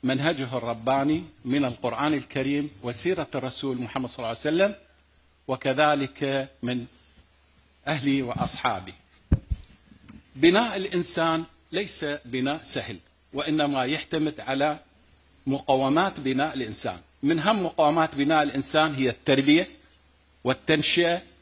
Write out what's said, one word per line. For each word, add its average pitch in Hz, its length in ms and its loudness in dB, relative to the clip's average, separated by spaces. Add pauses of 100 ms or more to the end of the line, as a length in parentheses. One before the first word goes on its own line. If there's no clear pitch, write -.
منهجه 135 540 0
الرباني 131 640 0 (220)
من 139 200 2
القرآن 123 480 -2
الكريم 143 560 -2 (140)
وسيرة 160 520 -4
الرسول 131 460 -4
محمد 123 280 -4
صلى - 80 -14
الله 120 100 -6
عليه 117 120 -6
وسلم، 185 360 2 (720)
وكذلك 135 1000 0 (140)
من 120 220 -4 (1000)
أهله 139 360 0
وأصحابه. 110 720 -4 (1400)
بناء 202 420 4
الإنسان 165 680 -2 (280)
ليس 185 340 -4 (200)
بناء 131 380 -4
سهل، 110 340 -8 (360)
وإنما 143 520 0
يعتمد 151 540 -4
على 139 400 -2 (680)
مقومات 139 720 2
بناء 135 340 -2
الإنسان. 107 460 -6 (240)
من 156 160 2
أهم 196 260 2
مقومات 160 500 2
بناء 151 280 4
الإنسان 143 520 0
هي 131 140 2
التربية 135 580 4 (760)
والتنشئة 165 800 2 (200)